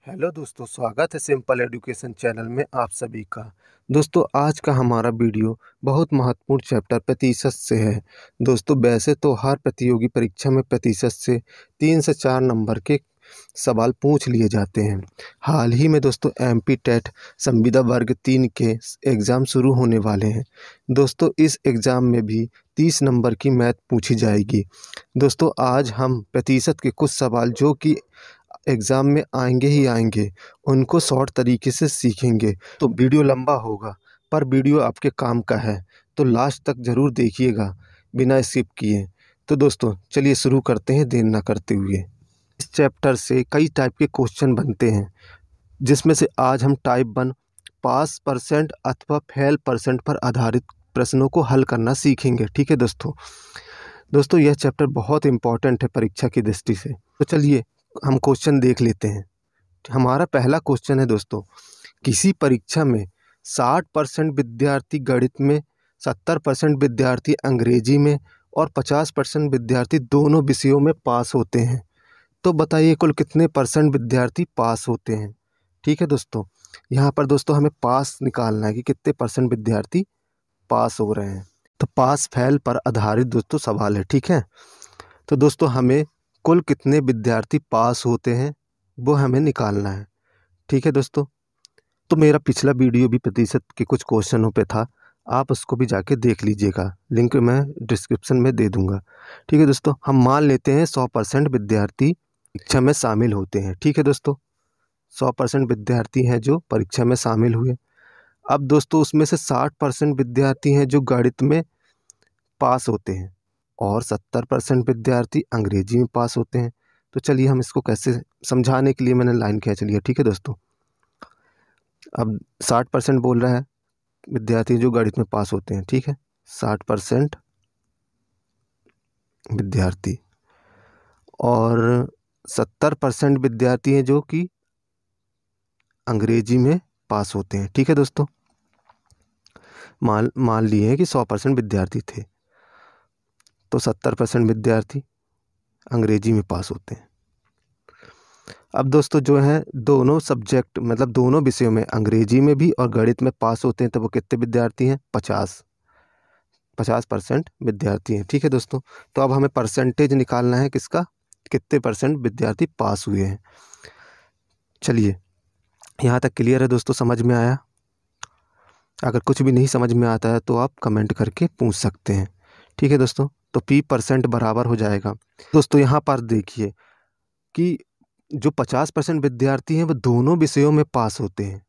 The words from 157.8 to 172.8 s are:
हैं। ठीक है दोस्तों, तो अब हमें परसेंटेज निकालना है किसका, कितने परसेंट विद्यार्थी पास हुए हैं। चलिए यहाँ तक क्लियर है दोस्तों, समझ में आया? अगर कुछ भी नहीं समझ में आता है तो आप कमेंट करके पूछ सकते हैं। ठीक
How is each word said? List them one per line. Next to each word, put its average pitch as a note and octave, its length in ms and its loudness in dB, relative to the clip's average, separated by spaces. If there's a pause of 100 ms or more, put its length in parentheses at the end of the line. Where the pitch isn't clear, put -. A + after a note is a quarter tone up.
हैं। G2+ 100 -6
ठीक C#3+ 180 -2
है D3+ 60 0
दोस्तों, C3 300 -4 (360)
तो C3+ 60 0
अब C3 100 2
हमें C3+ 180 2
परसेंटेज C3 640 0
निकालना B2 440 0
है C3+ 120 0
किसका, E3 360 -4 (460)
कितने C3+ 280 -2
परसेंट C3 380 -2
विद्यार्थी A2+ 480 -2 (140)
पास G#2 280 -2
हुए G2 160 0
हैं। F#2+ 160 -4 (1400)
चलिए G#2+ 340 0 (880)
यहाँ B2 160 4
तक B2 140 -2
क्लियर B2+ 280 2
है C3 60 2
दोस्तों, A#2+ 260 0
समझ A#2 280 0
में A#2+ 140 2
आया? A#2+ 220 2 (1400)
अगर A#2 220 -2
कुछ - 200 0
भी C3+ 100 4
नहीं B2+ 180 4
समझ B2 240 0
में A#2+ 140 2
आता A2+ 220 0
है A#2 100 2
तो A#2+ 180 -2
आप B2+ 140 -2 (120)
कमेंट G#2+ 300 0
करके A#2 360 -2
पूछ - 260 -2
सकते - 380 -4
हैं। F#2+ 140 -2 (520)
ठीक C#3+ 120 2